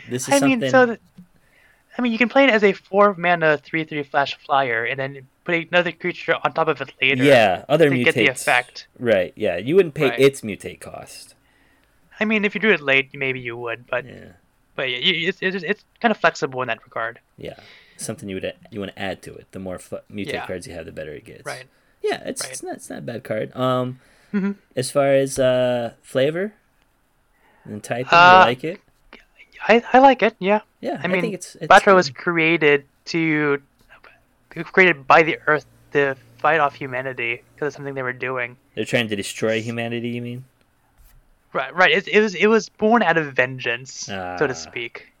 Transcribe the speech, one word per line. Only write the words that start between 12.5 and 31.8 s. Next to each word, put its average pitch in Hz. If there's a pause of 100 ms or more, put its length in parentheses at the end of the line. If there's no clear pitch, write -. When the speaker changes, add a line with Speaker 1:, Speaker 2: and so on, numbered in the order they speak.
Speaker 2:
you 202
do 214
it 175
late, 135
maybe 131
you 120
would, 120
but 123
Speaker 1:
Yeah. 92 (420)
Speaker 2:
but 135
yeah, 123
you, 165
it's, 190
it's, 185
it's 165 (160)
kind 233
of 214
flexible 139
in 123
that 113
regard. 117 (160)
Speaker 1:
Yeah, - (420)
something -
you 95
would 95
a-, 92 (160)
you 107
wanna 95
add 98
to -
it. -
The -
more 92
fl-, - (140)
mutate 101
Speaker 2:
Yeah. 120
Speaker 1:
cards 92
you 85
have, 82
the 85
better 78
it -
gets. -
Speaker 2:
Right. 131 (360)
Speaker 1:
Yeah, 415
it's, -
Speaker 2:
Right. -
Speaker 1:
it's -
not, 359
it's -
not -
a -
bad 120
card. 117
Um, 127 (340)
Speaker 2:
Mm-hmm. 196 (220)
Speaker 1:
as 127
far 139
as, 135
uh, 127 (100)
flavor 160 (1120)
and 107
typing, 127
Speaker 2:
Uh, 180
Speaker 1:
you 180
like 123
it? - (880)
Speaker 2:
I, 233 (100)
I 247
like 269
it. 214
Yeah. 202 (200)
Speaker 1:
Yeah, -
Speaker 2:
I 139
Speaker 1:
I -
Speaker 2:
mean, 185
Speaker 1:
think 202
it's, -
it's 156
Speaker 2:
Batra 196